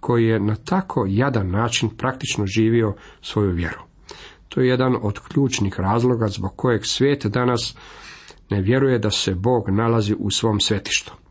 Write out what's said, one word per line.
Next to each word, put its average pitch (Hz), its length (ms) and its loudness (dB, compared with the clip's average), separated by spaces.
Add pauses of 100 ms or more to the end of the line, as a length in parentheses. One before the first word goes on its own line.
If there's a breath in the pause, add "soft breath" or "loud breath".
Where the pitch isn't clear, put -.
koji 117 240 2
je 110 160 2
na 107 160 0
tako 185 520 -2
jadan 107 420 0
način 117 400 0
praktično 131 560 -4
živio 110 480 2 (260 loud breath)
svoju 104 300 0
vjeru. 85 300 -4 (680 loud breath)
To - 120 -2
je 127 80 4
jedan 127 340 2
od 101 160 -2
ključnih 123 640 -2
razloga 117 480 2
zbog 95 280 -6
kojeg 120 280 0
svijet 139 420 0
danas 120 500 0 (720 loud breath)
ne 101 120 0
vjeruje 127 360 4
da 107 120 -2
se - 240 -2
Bog 107 340 0
nalazi 107 500 2
u 101 120 -2
svom 107 300 0
svetištu. - 520 -2 (180)